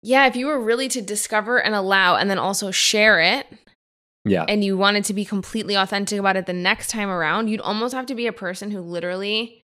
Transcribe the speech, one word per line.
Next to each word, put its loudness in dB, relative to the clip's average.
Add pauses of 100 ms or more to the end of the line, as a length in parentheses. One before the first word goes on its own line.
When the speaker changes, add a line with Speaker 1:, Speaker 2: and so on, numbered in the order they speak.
Speaker 1:
Yeah, 4
if 2
you -4
were 0
really 0
to -4
discover -2
and 0
allow 4
and 2
then 0
also -2
share 4
it, 2 (800)
Speaker 2:
Yeah. 2
Speaker 1:
and 2
you 0
wanted 2
to -4
be -4
completely -6
authentic 0
about 2
it -4
the -6
next 0
time -4
around, 0
you'd -2
almost -4
have -6
to -6
be -4
a -2
person -10
who -8
literally -6